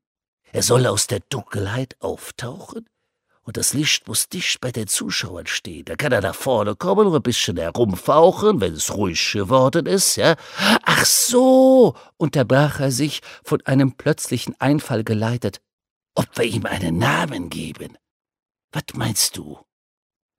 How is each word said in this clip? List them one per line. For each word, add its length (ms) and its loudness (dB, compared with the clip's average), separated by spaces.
Er 120 -2
soll 240 4
aus 200 -2
der 220 -4
Dunkelheit 720 -6
auftauchen 880 -12
und 140 -10
das 160 -2
Licht 340 -2
muss 220 -4
dicht 320 -6
bei 100 -6
den 160 -8
Zuschauern 600 -6
stehen. 380 -10
Dann 120 -10
kann 140 -2
er 100 2
nach 140 -4
vorne 400 0
kommen 320 2
und 80 2
ein 60 2
bisschen 360 -2
herumfauchen, 1040 2
wenn 120 0
es 200 -6
ruhig 380 -2
geworden 560 2
ist, 280 0
ja? 200 4
Ach 220 2
so, 920 6
unterbrach 600 2
er 120 0
sich 300 -4
von 220 -2
einem 280 2
plötzlichen 680 -4
Einfall 440 0
geleitet. 560 -4
Ob 240 -4
wir 80 0
ihm 200 -4
einen 320 -4
Namen 520 -2
geben? 480 -12
Was 120 -6
meinst 440 -2
du? 220 -14